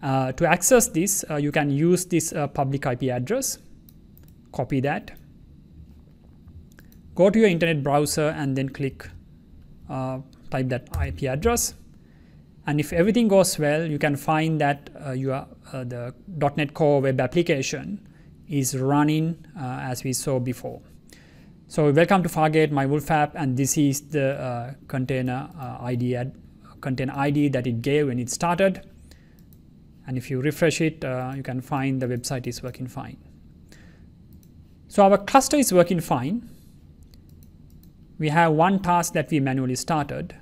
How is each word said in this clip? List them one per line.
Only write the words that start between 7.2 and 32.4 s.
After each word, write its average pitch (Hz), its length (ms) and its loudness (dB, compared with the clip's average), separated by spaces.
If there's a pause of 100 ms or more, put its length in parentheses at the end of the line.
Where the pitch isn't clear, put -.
to 208 100 4
your 220 100 6
internet 165 340 2
browser 147 460 2
and 147 280 -2
then 135 120 -2
click, - 400 -8 (840)
uh, 131 300 -6 (300)
type 131 180 -2
that 123 280 -4
I 85 140 -2
P 107 160 -6
address. 185 480 0 (920)
And 147 140 0
if 147 120 -2
everything 208 360 4
goes 190 300 4
well, 151 260 2
you 151 140 -4
can 147 180 0
find 156 440 0
that, 143 280 0 (160)
uh, 139 60 -8
your, 135 360 -4 (260)
uh, 131 120 -8
the 123 300 -10 (240)
dot 143 180 0
net 147 180 -2
Core 143 280 4
web 135 180 2
application 156 840 -2 (420)
is 135 300 -2
running, 151 680 0 (160)
uh, 127 220 -8
as 127 220 -8
we 135 80 -2
saw 131 260 -2
before. 123 420 -6 (840)
So 151 240 2
welcome 170 320 4
to 170 80 0
Fargate, 156 400 2
my 139 160 0
Wolf 147 240 -2
app, 151 240 2
and 139 220 -2
this 135 200 0
is 139 240 2
the, 143 400 -2
uh, 123 340 -8 (120)
container, 127 640 -4 (100)
uh, 123 200 -12
I 123 160 -4
D 123 180 0
ad-, 127 200 -6 (460)
container 131 360 -4
I 143 140 0
D 147 180 2
that 131 180 -2
it 117 160 -2
gave 143 240 2
when 123 120 -2
it 120 120 -6
started. 180 580 0 (1160)
And 127 100 -4
if 123 140 -8
you 131 100 -2
refresh 151 400 0
it, 156 240 -2
uh, 127 320 -6
you 135 60 -10
can 127 180 -6
find 135 400 -2
the 127 60 -2
website 123 400 -4